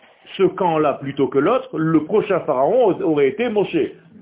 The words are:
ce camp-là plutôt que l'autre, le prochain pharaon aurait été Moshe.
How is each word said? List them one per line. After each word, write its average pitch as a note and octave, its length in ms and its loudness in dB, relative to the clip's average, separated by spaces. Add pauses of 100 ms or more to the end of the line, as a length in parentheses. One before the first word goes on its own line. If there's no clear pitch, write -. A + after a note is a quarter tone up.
(380)
ce F#3+ 60 2
camp-là E3 500 0
plutôt C#3 340 -2
que C3 120 0
l'autre, F3+ 380 -2
le D#3+ 280 2
prochain F#3 360 0
pharaon D3+ 600 2
aurait D3 280 2
été A#3 200 -4
Moshe. G#3 260 -2 (460)